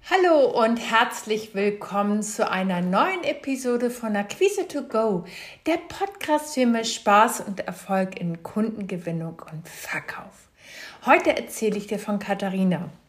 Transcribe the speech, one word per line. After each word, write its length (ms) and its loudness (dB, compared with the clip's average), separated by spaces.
Hallo 540 6
und 140 4
herzlich 800 0
willkommen 680 0
zu 260 -2
einer 320 0
neuen 440 2
Episode 640 -2
von 240 -4
Akquise 540 0
to 140 -6
Go, 420 0
der 120 2
Podcast 760 -4
für 100 2
mehr 200 2
Spaß 560 4
und 260 -8
Erfolg 540 -2
in 240 -4
Kundengewinnung 1040 -4
und 180 -12
Verkauf. 800 -12
Heute 300 6
erzähle 400 -2
ich 120 -8
dir 100 -4
von 220 -4
Katharina. 680 0